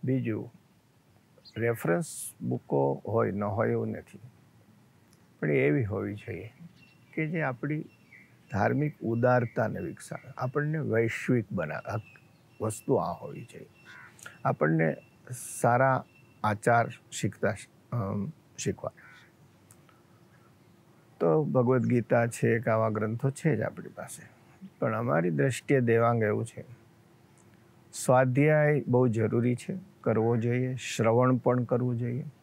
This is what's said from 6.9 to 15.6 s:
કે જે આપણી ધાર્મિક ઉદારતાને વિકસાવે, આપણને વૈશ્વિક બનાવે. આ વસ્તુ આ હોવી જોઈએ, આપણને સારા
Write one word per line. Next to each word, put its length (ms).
કે 140
જે 140
આપણી 440
ધાર્મિક 500
ઉદારતાને 760
વિકસાવે, 580
આપણને 400
વૈશ્વિક 760
બનાવે. 400
આ 40
વસ્તુ 320
આ 180
હોવી 300
જોઈએ, 240
આપણને 500
સારા 720